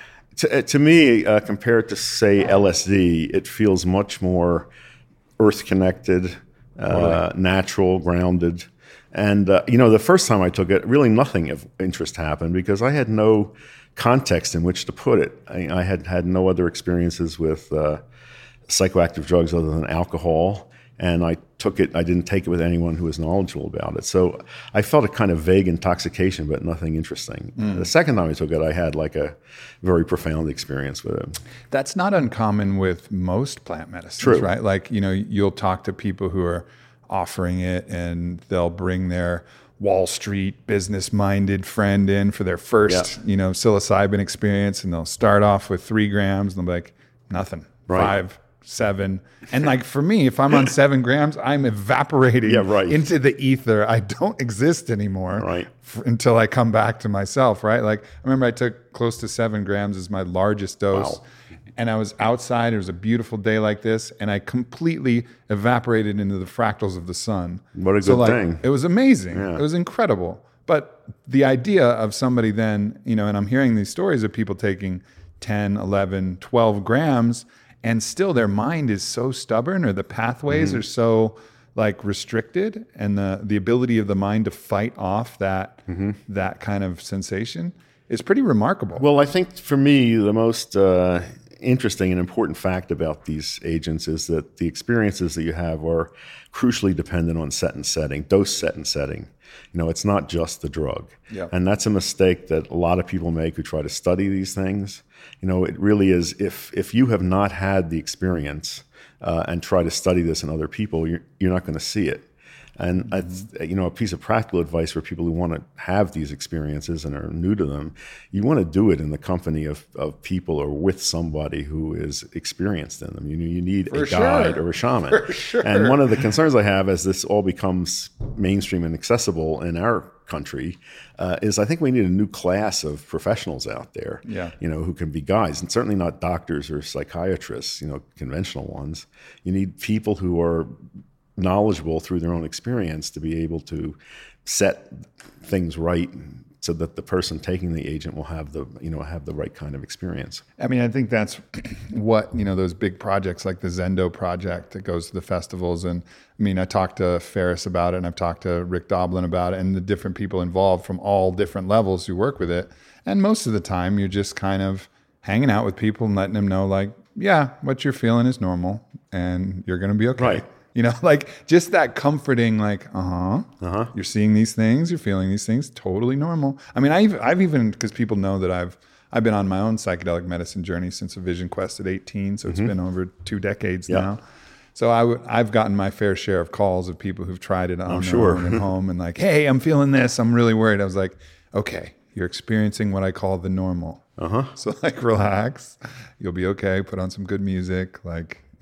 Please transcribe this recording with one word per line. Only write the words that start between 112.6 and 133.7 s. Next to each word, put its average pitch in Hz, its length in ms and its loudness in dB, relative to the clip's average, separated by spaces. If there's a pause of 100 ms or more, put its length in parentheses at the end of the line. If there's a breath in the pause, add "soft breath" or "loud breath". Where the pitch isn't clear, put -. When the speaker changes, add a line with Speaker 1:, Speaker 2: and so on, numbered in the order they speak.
Speaker 1:
And 90 280 -2
Speaker 2:
Mm-hmm. 113 80 -8 (480)
Speaker 1:
it's, 82 80 -6
you 92 60 -4
know, 92 100 0
a 85 60 -2
piece 101 220 -4
of - 60 -10
practical 110 400 -2
advice 82 320 -2
for 80 100 -4
people 82 240 -8
who 85 60 0
wanna 82 300 -2 (160)
have 95 340 0
these 76 200 -6
experiences 76 760 -8
and 71 100 -6
are 76 140 -8
new 85 260 0
to 92 100 0
them, 73 280 -8 (380 loud breath)
you 101 120 -2
wanna 123 220 2
do 95 260 4
it 76 80 2
in 76 120 -4
the 76 60 -6
company 78 480 -4
of, 76 200 -8 (100)
of 73 260 -8
people 87 360 -4
or 73 120 -4
with 87 320 0
somebody 76 640 -4
who 78 300 -6
is 76 300 -8 (100)
experienced 90 680 -6
in - 140 -12
them. 71 140 -10
You 78 80 -6
know, 82 80 -4
you 85 160 -2
need 95 280 -2
Speaker 2:
For 147 140 0
Speaker 1:
a 139 40 -2
guide - 480 2
Speaker 2:
sure. 82 100 -2
Speaker 1:
or 87 40 0
a 82 40 -2
shaman. 113 360 0
Speaker 2:
<laughs> - 160 2
For 120 80 -8
sure. - 320 -2
Speaker 1:
And 104 240 4
one 139 120 6
of 131 80 4
the 110 80 4
concerns 135 380 4
I 107 80 6
have 98 260 4
as 85 140 2
this 95 200 0
all 104 200 2
becomes 92 640 -2 (260)
mainstream 95 480 0
and 82 100 -2
accessible 80 680 -2
in 85 160 -4
our 104 340 -2 (160)
country, 71 500 -8 (420 loud breath)
uh, 90 240 -2
is 104 160 0
I 104 60 4
think 165 160 -2
we 135 100 2
need 123 120 4
a 90 60 2
new 95 180 2
class 95 560 -2
of 73 240 -8
professionals 80 600 -4
out - 260 -12